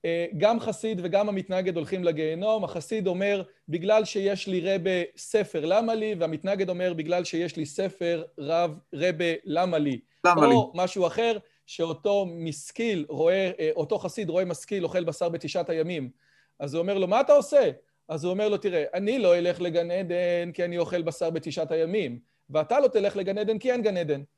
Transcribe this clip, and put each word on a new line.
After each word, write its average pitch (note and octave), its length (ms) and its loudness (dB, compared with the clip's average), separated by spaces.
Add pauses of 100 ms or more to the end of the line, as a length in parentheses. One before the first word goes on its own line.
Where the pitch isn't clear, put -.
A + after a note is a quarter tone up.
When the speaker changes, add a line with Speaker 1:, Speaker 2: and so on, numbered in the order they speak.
Speaker 1:
אה, E3+ 220 -2 (120)
גם A3 220 2
חסיד A3 420 -4
וגם G3 260 0
המתנגד F#3 480 -2
הולכים F3 280 -4
לגיהנום. E3+ 600 0
החסיד F3+ 420 -4
אומר, F#3+ 360 0 (260)
"בגלל G3 360 2
שיש G3 420 -2
לי F#3 140 0
רבה F#3 420 0 (140)
ספר, F3 480 -2
למה A3+ 300 2
לי?" G#3+ 240 -2
והמתנגד F3 500 -2
אומר, F3+ 260 -2
"בגלל E3+ 300 -2
שיש E3+ 320 -4
לי D3+ 100 -4
ספר, E3+ 580 -4 (140)
רב, D#3+ 400 0 (160)
רבה, E3+ 380 0 (120)
למה E3+ 340 0
לי?" C#3+ 220 0 (260)
Speaker 2:
למה A3+ 200 8
Speaker 1:
או - 40 8
Speaker 2:
לי? C4 60 8 (180)
Speaker 1:
משהו F3+ 320 0
אחר, A3+ 320 0 (280)
שאותו F#3 600 0
משכיל E3+ 840 -4
רואה, F3 420 2 (100)
אה, D#3 160 2
אותו E3+ 220 -2
חסיד F3+ 320 -6
רואה F3+ 140 0
משכיל F3+ 400 -4
אוכל F3 200 -2
בשר E3 240 -2
בתשעת E3+ 420 -4
הימים. D#3+ 400 -2 (500)
אז C#3+ 140 -6
הוא E3+ 80 0
אומר G3 160 0
לו, F#3 100 2
"מה A3 120 4
אתה C#4+ 120 4
עושה?" C#4+ 380 6 (380)
אז D#3 160 -6
הוא F3 60 0
אומר G#3 180 0
לו, G3+ 80 2
"תראה, F3 280 0 (100)
אני G#3 240 0
לא F3+ 200 6
אלך F3 220 0
לגן E3+ 300 0
עדן F3 640 -2
כי F3+ 100 -2
אני F3 140 -2
אוכל E3+ 240 0
בשר E3 280 -2
בתשעת D#3+ 400 -4
הימים, D#3+ 480 0 (320)
ואתה D#3 300 2
לא C4+ 80 6
תלך G3+ 280 2
לגן G3 220 -2
עדן G#3+ 200 0
כי B3+ 140 0
אין A#3+ 100 0
גן G3+ 140 2
עדן." D3+ 260 -2 (160)